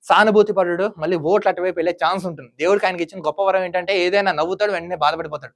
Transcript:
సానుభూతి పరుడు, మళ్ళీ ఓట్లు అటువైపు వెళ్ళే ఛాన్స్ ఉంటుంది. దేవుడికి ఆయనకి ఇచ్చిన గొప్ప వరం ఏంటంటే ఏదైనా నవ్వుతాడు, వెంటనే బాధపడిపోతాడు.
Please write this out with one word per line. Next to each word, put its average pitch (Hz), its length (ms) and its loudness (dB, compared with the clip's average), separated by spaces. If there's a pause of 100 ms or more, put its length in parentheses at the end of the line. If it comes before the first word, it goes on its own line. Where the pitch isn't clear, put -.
సానుభూతి 208 500 4
పరుడు, 180 440 -2
మళ్ళీ 165 200 -2
ఓట్లు 180 320 2
అటువైపు 180 280 -2
వెళ్ళే 170 280 -2
ఛాన్స్ 185 200 -2
ఉంటుంది. 143 340 -12
దేవుడికి 196 260 2
ఆయనకి 180 180 -2
ఇచ్చిన 165 240 -6
గొప్ప 156 140 -4
వరం 190 220 2
ఏంటంటే 180 360 -2
ఏదైనా 190 320 2
నవ్వుతాడు, 185 400 -2
వెంటనే 175 240 -6
బాధపడిపోతాడు. 151 600 -4